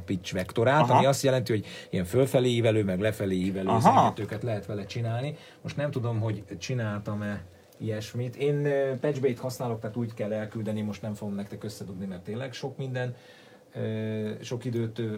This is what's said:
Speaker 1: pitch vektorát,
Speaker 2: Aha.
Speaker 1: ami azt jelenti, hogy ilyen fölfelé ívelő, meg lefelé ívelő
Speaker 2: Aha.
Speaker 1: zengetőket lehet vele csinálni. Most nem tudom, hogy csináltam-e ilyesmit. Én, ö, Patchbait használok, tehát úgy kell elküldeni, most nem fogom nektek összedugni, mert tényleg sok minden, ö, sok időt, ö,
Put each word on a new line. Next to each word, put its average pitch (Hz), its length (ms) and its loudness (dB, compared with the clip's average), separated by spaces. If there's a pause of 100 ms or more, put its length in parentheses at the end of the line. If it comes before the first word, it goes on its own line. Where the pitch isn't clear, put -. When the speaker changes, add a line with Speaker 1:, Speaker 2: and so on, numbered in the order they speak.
Speaker 1:
pitch - 280 -4
vektorát, 117 480 4
Speaker 2:
Aha. 123 160 6
Speaker 1:
ami 135 80 8
azt 135 180 4
jelenti, 127 280 4
hogy 104 140 2 (240)
ilyen 92 160 0
fölfelé 127 440 4
ívelő, 113 340 4
meg 95 160 0
lefelé 104 360 0
ívelő 95 320 0
Speaker 2:
Aha. 113 120 4
Speaker 1:
zengetőket 120 640 4
lehet 107 220 -2
vele 101 200 -6
csinálni. 120 500 -4 (260)
Most - 160 -8
nem 143 140 0
tudom, 117 280 0
hogy 110 240 -2 (160)
csináltam-e 104 840 -4 (340)
ilyesmit. 110 580 -4
Én, 147 300 2
ö, 139 340 2
Patchbait 135 400 0
használok, 120 400 -4
tehát 113 160 -6
úgy 117 180 -2
kell 104 200 -4
elküldeni, 107 480 -4
most 104 200 -6
nem 107 120 -4
fogom 101 220 -6
nektek 101 280 -8
összedugni, 101 420 -8
mert 92 160 -8
tényleg 123 320 -8
sok 135 240 -8
minden, 127 380 -4 (600)
ö, 110 540 -2 (120)
sok 120 240 -6
időt, 117 340 -2
ö, 110 180 -2